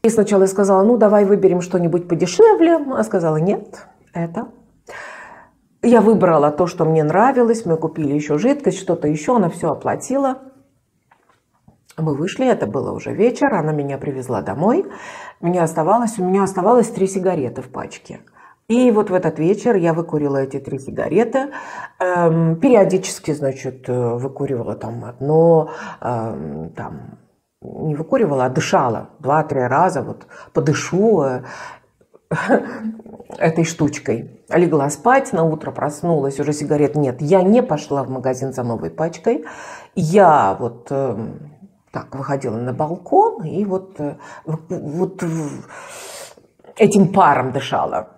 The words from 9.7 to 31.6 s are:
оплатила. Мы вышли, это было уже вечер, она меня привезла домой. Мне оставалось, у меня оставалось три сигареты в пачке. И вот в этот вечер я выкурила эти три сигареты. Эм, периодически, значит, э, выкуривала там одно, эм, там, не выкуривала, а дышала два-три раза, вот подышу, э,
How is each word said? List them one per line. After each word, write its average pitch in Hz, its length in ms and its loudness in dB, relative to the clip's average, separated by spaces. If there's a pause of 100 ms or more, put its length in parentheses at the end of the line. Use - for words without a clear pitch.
оплатила. 262 680 -4 (1600)
Мы 156 180 -2
вышли, 202 320 -2
это - 200 0
было - 240 -6
уже - 220 -8
вечер, 240 400 0
она 156 200 -2
меня 139 240 -4
привезла 127 440 -6
домой. 196 440 0 (560)
Мне 175 200 0
оставалось, 185 580 0
у 180 40 0
меня 190 200 2
оставалось 196 460 2
три 190 180 -2
сигареты 175 540 -4
в - 80 -16
пачке. - 520 -16 (480)
И 240 220 6
вот 208 180 2
в 180 40 0
этот 170 260 0
вечер 202 360 2
я 170 180 2
выкурила 147 440 -2
эти 135 220 -4
три - 200 -8
сигареты. 240 680 -2 (500)
Эм, 165 560 2
периодически, 190 760 2
значит, 131 580 -6
э, 120 260 -2
выкуривала 131 600 -6
там 117 280 -10
одно, 160 680 2 (300)
эм, 82 680 -8
там, - 480 -14 (440)
не 151 340 -6
выкуривала, 156 500 0
а 131 40 -2
дышала 131 600 -2 (100)
два-три 147 400 0
раза, 139 420 2
вот - 240 -12 (280)
подышу, 170 680 2
э, 127 220 -2 (880)